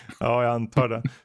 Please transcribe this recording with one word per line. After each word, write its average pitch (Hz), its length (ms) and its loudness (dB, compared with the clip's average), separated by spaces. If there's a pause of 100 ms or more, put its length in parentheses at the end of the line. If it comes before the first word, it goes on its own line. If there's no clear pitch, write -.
<laughs> - 140 -16
Ja, 120 220 2
jag 120 120 2
antar 117 340 0
det. 113 140 -6 (220)